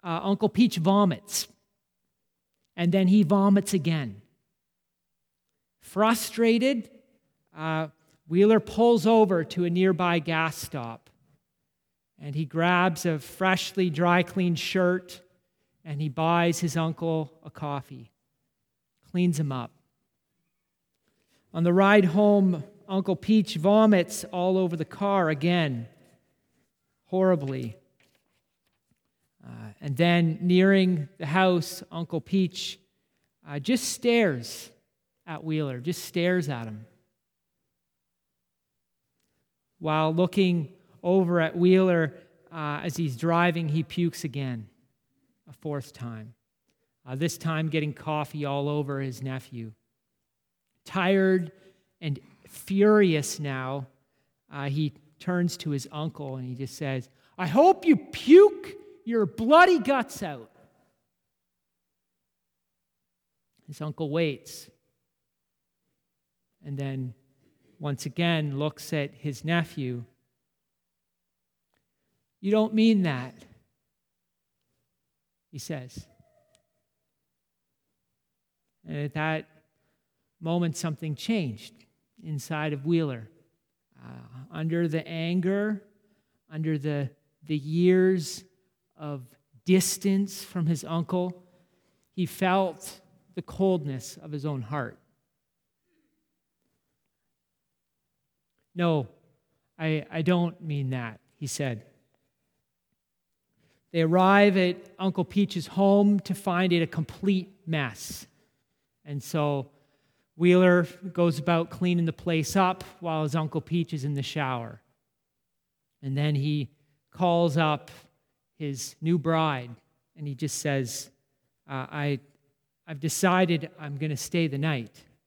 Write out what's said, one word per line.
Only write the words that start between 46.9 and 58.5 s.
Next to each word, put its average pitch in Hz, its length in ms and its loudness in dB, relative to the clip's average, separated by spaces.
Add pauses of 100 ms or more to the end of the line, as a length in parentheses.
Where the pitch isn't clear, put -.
uh, 131 100 -10
this 160 220 -4
time 160 320 -4
getting 151 240 -2
coffee 151 500 -6
all 143 240 -4
over 143 320 -4
his 131 240 -8
nephew. 127 480 -10 (1120)
Tired 190 680 2 (500)
and 147 180 -6 (280)
furious 196 920 2
now, 135 480 -6 (640)
uh, 139 180 -6
he 147 240 -2 (260)
turns 175 380 -2
to - 120 -8
his 139 220 -6
uncle 147 460 -10
and 127 100 -10
he 127 80 -8
just 131 200 -10
says, 135 340 -6 (280)
"I 185 100 -4
hope 320 380 4
you 302 120 6
puke - 760 6 (300)